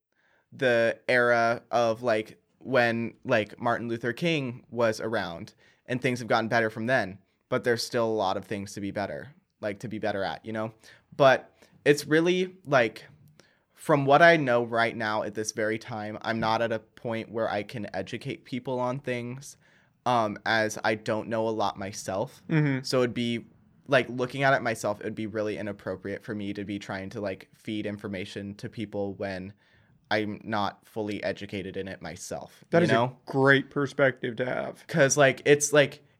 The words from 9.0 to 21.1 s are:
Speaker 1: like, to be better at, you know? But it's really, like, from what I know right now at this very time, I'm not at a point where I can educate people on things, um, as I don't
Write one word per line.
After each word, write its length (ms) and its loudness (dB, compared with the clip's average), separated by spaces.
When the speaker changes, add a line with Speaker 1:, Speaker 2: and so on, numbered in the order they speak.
Speaker 1:
like, 180 -6
to 80 -10
be 100 -8
better 260 -2
at, 220 -6
you 80 -8
know? 200 -6
But 340 6
it's 200 4
really, 500 2
like, 380 2
from 320 0
what 160 8
I 160 10
know 260 2
right 320 0
now 280 -2
at 100 -6
this 200 -6
very 260 -2
time, 420 -10
I'm 180 -2
not 220 2
at 100 0
a 80 -2
point 520 -8
where 180 -2
I 140 -2
can 320 -10
educate 500 -10
people 340 -6
on 200 -4
things, 580 -10
um, 400 2
as 380 2
I 120 2
don't 340 -4